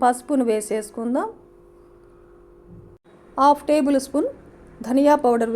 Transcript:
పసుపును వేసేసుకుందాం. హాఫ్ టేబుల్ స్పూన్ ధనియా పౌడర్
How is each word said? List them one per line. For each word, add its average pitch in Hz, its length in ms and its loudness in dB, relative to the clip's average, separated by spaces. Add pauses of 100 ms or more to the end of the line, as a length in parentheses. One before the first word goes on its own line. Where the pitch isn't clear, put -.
పసుపును 254 480 0
వేసేసుకుందాం. 220 760 -4 (2250)
హాఫ్ 285 280 4
టేబుల్ 285 360 2
స్పూన్ 349 240 -2 (580)
ధనియా 277 280 4 (100)
పౌడర్ 233 300 0